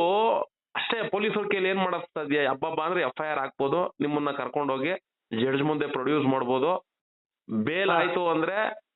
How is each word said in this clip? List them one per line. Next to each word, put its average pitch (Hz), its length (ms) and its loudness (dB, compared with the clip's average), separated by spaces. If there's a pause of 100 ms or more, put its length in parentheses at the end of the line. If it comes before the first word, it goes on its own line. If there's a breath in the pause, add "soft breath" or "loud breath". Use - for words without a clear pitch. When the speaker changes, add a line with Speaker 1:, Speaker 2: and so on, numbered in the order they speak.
(760)
Speaker 1:
ಅಷ್ಟೇ - 340 -4
ಪೊಲೀಸರ 208 380 0
ಕೈಲಿ 190 220 0
ಏನ್ 190 100 0
ಮಾಡಕ್ 180 260 -2
ಸಾಧ್ಯ? 147 420 0
ಹಬ್ಬಬ್ಬ 151 340 -2
ಅಂದ್ರೆ 175 200 0
ಎಫ್ 135 200 -2
ಐ 156 60 -4
ಆರ್ 147 120 -2
ಹಾಕ್ಬೋದು, 139 600 0
ನಿಮ್ಮನ್ನ 147 320 0
ಕರ್ಕೊಂಡೋಗಿ 135 600 -2 (380)
ಜಡ್ಜ್ 135 320 0
ಮುಂದೆ 151 240 0
ಪ್ರೊಡ್ಯೂಸ್ 135 400 0
ಮಾಡ್ಬೋದು. 131 440 2 (920)
ಬೇಲ್ 180 260 0
Speaker 2:
ಹಾ. 170 80 4
Speaker 1:
ಆಯ್ತು 175 320 2
ಅಂದ್ರೆ 165 280 0 (380)